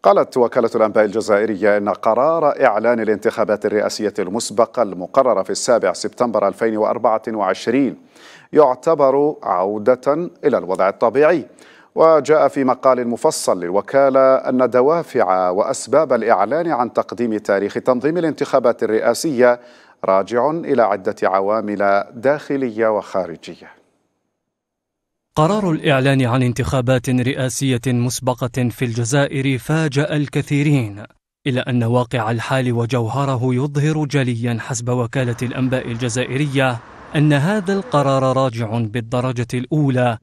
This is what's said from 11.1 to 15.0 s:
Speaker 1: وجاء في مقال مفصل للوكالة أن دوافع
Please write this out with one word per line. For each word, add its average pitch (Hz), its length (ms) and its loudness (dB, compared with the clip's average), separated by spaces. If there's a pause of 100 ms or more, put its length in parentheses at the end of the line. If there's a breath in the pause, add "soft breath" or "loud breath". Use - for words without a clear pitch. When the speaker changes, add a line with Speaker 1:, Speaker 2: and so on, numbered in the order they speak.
Speaker 1:
وجاء 151 520 4
في 139 160 -2
مقال 127 440 2
مفصل 117 560 -2
للوكالة 131 720 2
أن 127 340 0
دوافع 120 800 2